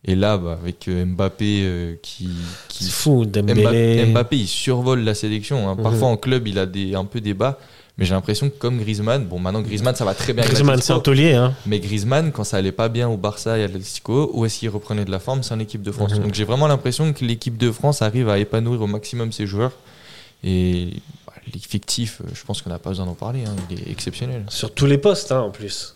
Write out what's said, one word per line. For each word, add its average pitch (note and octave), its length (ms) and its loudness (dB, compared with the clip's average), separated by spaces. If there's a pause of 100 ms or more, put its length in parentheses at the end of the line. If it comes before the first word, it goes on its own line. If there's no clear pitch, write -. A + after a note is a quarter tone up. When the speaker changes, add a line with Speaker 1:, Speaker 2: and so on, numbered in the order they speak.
Speaker 1:
Et F#2+ 120 2
là, G#2 220 4
bah, E2+ 220 -4
avec, F2 280 -8
euh, F2+ 180 0
Mbappé, G2 580 0
euh, F2 380 -2
qui, - 280 -10 (400)
qui - 160 -8
Speaker 2:
C'est F2+ 60 -2
fou, C3+ 320 4
Speaker 1:
Mbappé, G#2 180 0 (120)
Speaker 2:
Dembélé. A2+ 540 6
Speaker 1:
Mbappé, A#2 300 4
il G2+ 100 0
survole B2+ 540 0
la G#2+ 120 0
sélection, G#2+ 560 -2
hein. F#2+ 60 -2
Speaker 2:
Mhm. G#2+ 80 -2
Speaker 1:
Parfois A2 240 2
en A2+ 100 4
club, B2+ 300 0
il G2 100 -2
a F#2+ 80 2
des, F#2+ 300 -4
un F#2+ 100 -2
peu A2+ 160 -6
des G#2 140 -2
bas. B2+ 240 0 (380)
Mais F#2 80 2
j'ai F2+ 100 2
l'impression G#2+ 340 0
que C#3 80 -6
comme A#2+ 220 -2
Griezmann, A2 460 0
bon, F2+ 140 -6
maintenant F#2+ 220 -2
Griezmann, G#2+ 340 0
ça A#2+ 100 -2
va G2 100 0
très - 180 -2
bien A2+ 100 0
avec B2+ 100 4
Speaker 2:
Griezmann, C#3 220 6
Speaker 1:
l'Atlético. B2+ 180 2
Speaker 2:
c'est B2 60 4
un - 40 -4
taulier, C#3+ 300 6
hein. B2+ 200 4 (140)
Speaker 1:
Mais G#2 120 0
Griezmann, G#2+ 520 0
quand G#2+ 120 -4
ça G2+ 140 -2
allait F#2+ 140 2
pas A2+ 180 0
bien A#2+ 200 0
au A2 80 0
Barça G#2 420 -2
et G#2 40 2
à G2+ 40 0
l'Atlético, G2+ 680 -2
où A2+ 120 0
est-ce G#2+ 140 -2
qu'il A#2 100 -4
reprenait G#2 360 -4
de G2 60 -6
la F#2+ 80 -2
forme ? C3 240 -2
C'est A#2 100 -6
en A2 60 -2
équipe G#2+ 240 -8
de G2+ 80 -6
France. G#2 240 0
Speaker 2:
Mhm. G#2 80 2
Speaker 1:
Donc G#2 100 0
j'ai G#2 120 0
vraiment C3 220 2
l'impression C#3+ 460 0
que C3 120 -4
l'équipe A#2 320 -2
de A#2 140 2
France C#3+ 300 0
arrive A2 280 2
à G2+ 100 4
épanouir A2+ 420 0
au G#2 60 0
maximum A2 440 -4
ses G#2+ 140 -4
joueurs. G#2 280 -2 (680)
Et, F2+ 440 2 (400)
bah, - 60 -20 (200)
l'effectif, - 680 -6
euh, E2+ 120 -10
je - 100 -14
pense - 200 -8
qu'on F2 80 -8
n'a E2 80 -6
pas F2+ 100 -8
besoin F#2 160 -4
d'en F2 80 -6
parler, A#2+ 320 -6
hein. G#2 80 -6 (160)
Il F2+ 100 -8
est - 120 -10
exceptionnel. B2 580 -8
Speaker 2:
Sur - 240 -8
tous C#3 140 2
les C#3+ 100 6
postes, F3+ 340 2
hein, C3 100 2
en G2+ 100 -4
plus. - 440 -10